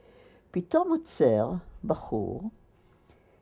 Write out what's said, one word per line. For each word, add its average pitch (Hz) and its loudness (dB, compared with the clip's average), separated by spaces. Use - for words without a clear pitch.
פתאום 320 0
עוצר 131 2
בחור 110 -4